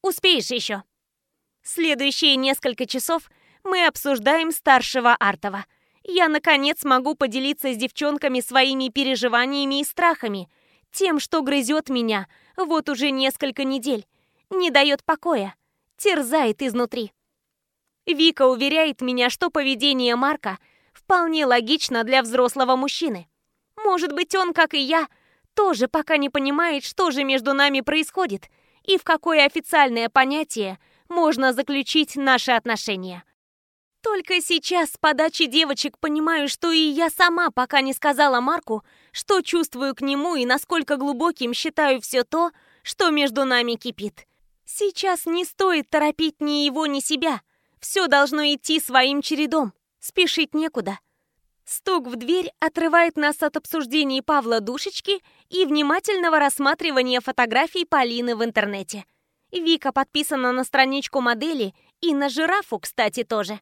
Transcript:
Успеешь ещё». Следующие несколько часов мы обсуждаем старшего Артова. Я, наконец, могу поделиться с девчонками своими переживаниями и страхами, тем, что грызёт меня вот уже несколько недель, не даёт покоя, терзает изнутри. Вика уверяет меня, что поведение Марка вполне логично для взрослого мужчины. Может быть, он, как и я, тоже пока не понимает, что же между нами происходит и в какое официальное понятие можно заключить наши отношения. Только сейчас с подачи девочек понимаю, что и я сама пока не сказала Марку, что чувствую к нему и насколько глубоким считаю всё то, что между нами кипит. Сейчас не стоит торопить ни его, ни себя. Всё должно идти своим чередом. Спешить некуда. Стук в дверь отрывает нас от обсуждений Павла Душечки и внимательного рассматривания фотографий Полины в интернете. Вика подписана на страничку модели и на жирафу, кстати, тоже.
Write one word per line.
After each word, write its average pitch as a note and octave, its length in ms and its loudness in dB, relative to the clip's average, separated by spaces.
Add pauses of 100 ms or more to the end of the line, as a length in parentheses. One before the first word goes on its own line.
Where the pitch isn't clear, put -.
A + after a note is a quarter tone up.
Успеешь F4+ 480 2
ещё». A3 320 -4 (800)
Следующие C#4+ 720 0
несколько C4 500 -2
часов D#4 440 -4 (340)
мы F#4 220 2
обсуждаем C#4+ 640 0
старшего B3+ 680 4
Артова. G3+ 460 -2 (400)
Я, F4 240 2
наконец, D4+ 560 2
могу C4 300 2
поделиться C4 580 -2
с A#3 40 -4
девчонками C4+ 640 -2
своими C4 480 0
переживаниями C4+ 920 0
и D4 40 -2
страхами, B3 680 0 (420)
тем, E4+ 280 0
что D#4+ 220 -2
грызёт C#4+ 460 0
меня A3+ 400 -2 (280)
вот E4 320 -2
уже C#4+ 220 -2
несколько C4+ 540 -2
недель, C4 420 -4 (440)
не F4+ 200 0
даёт C#4 340 4
покоя, D4+ 500 -2 (420)
терзает C#4+ 680 0
изнутри. A#3+ 500 -4 (920)
Вика D#4+ 400 2
уверяет C#4 540 2
меня, B3 300 0
что - 200 -2
поведение C4 680 0
Марка B3+ 420 -2 (340)
вполне E4 540 0
логично A#3+ 580 0
для C4 180 4
взрослого B3+ 540 2
мужчины. C4 520 -4 (480)
Может F#4 360 0
быть, F4+ 220 -4
он, F#4 180 0
как D#4+ 220 2
и D4 60 0
я, D4+ 280 -2 (460)
тоже E4 340 2
пока D#4 280 0
не C#4+ 120 0
понимает, C#4+ 560 -2
что F4+ 260 -2
же C#4 140 -2
между C4+ 300 0
нами C#4 260 2
происходит D4 680 -4 (320)
и F#4+ 160 0
в - 60 -4
какое D#4 420 2
официальное C#4 600 2
понятие C4 720 0 (300)
можно D4+ 440 2
заключить C#4 640 -2
наши C4+ 340 0
отношения. G3+ 720 -2 (800)
Только F#4 380 -2
сейчас E4+ 500 -2
с - 80 -16
подачи D#4 480 0
девочек C#4+ 520 0
понимаю, D#4 500 0
что E4+ 240 -2
и D#4+ 80 4
я D#4 300 0
сама F4 400 2
пока B3+ 300 0
не C4+ 120 -2
сказала C4+ 480 2
Марку, B3+ 420 -4 (300)
что - 300 0
чувствую C#4 520 -2
к - 60 -14
нему C#4 340 -2
и C4 100 -2
насколько C#4+ 520 0
глубоким C4 580 -2
считаю D4 460 0
всё B3 240 -2
то, E4 260 0 (320)
что - 280 0
между C#4 340 0
нами A#3+ 300 0
кипит. G#3+ 520 -10 (380)
Сейчас F#4+ 600 -2
не E4+ 180 -2
стоит F4+ 440 0
торопить D4+ 520 0
ни D4 240 0
его, D4 220 -2
ни C#4+ 120 -2
себя. C4+ 440 -2 (360)
Всё F#4 300 -2
должно C#4 340 4
идти D4 380 0
своим C4+ 420 2
чередом. D4 500 0 (280)
Спешить E4 540 -2
некуда. B3+ 440 -4 (680)
Стук E4+ 440 -4
в A#3+ 80 -8
дверь D#4+ 420 -2
отрывает E4 580 2
нас D4+ 260 0
от D4+ 140 -2
обсуждений C#4 640 -2
Павла A#3 400 0
Душечки C#4+ 600 -6 (260)
и F#4 160 0
внимательного D#4+ 760 0
рассматривания C#4 840 0
фотографий C4 640 0
Полины A#3+ 500 0
в A3 100 -2
интернете. G3+ 600 -4 (480)
Вика E4 400 0
подписана C4+ 600 -2
на B3+ 120 -2
страничку C4+ 560 0
модели A#3+ 540 -2 (260)
и E4+ 140 0
на C#4 140 0
жирафу, D#4+ 500 -2
кстати, G#3+ 440 -4
тоже. G#3 400 -6